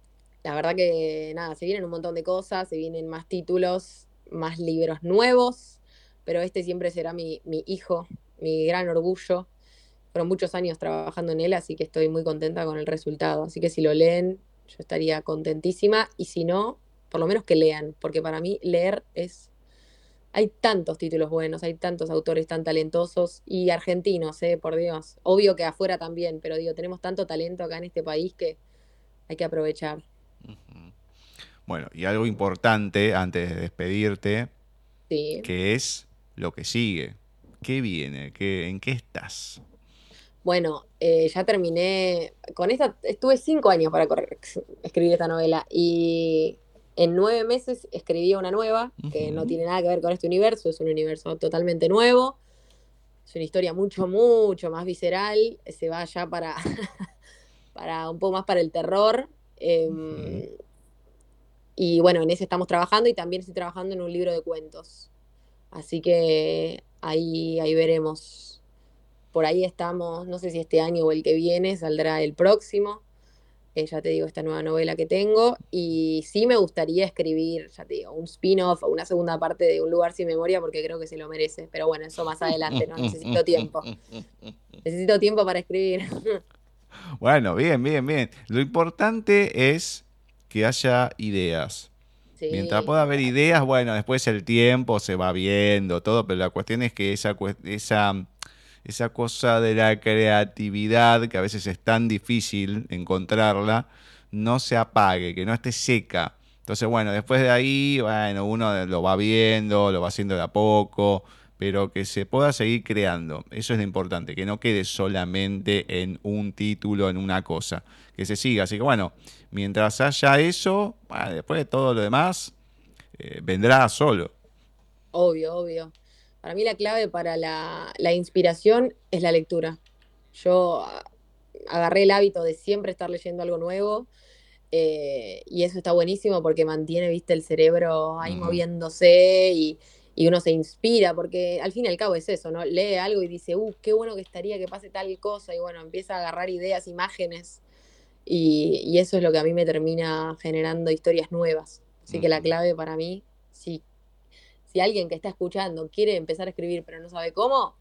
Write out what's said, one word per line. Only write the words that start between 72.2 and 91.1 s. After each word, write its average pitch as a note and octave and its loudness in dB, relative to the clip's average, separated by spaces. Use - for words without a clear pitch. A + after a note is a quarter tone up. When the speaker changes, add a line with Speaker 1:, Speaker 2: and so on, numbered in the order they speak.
Speaker 1:
el D3+ -4
próximo. G#3 2
Eh, D#3 -2
ya D#3+ -8
te D#3+ -2
digo, D#3+ -2
esta D#3 -10
nueva D#3 -6
novela D#3+ -2
que E3 -2
tengo. G#3+ 4
Y D#3+ -2
sí G#3+ 2
me B3 4
gustaría F3 2
escribir, D#3+ -4
ya - -20
te D3 -10
digo, G2+ -10
un D#3+ -10
spin-off F3+ 0
o E3 0
una D#3+ 0
segunda E3+ -2
parte E3 -2
de D#3+ 2
Un D#3+ -2
lugar E3+ 2
sin F3 -4
memoria, E3+ 0
porque D#3+ -6
creo E3 -8
que D#3+ -12
se E3 -16
lo D#3 -14
merece. D#3 -6
Pero D#3 -2
bueno, D#3 0
eso E3 -8
más D#3+ -6
adelante, D#3+ 0
¿no? - -12
Necesito A#2 0
tiempo. D#3 0
Speaker 2:
<laughs> - -18
Speaker 1:
Necesito F3+ 2
tiempo G#3 4
para F3+ 0
escribir. F#3 -2
<laughs> F#3 -6
Speaker 2:
Bueno, A#2 4
bien, C#3+ 2
bien, C#3 0
bien. C#3+ -2
Lo A#2 0
importante E3+ 2
es - -8
que G#2+ 2
haya B2 2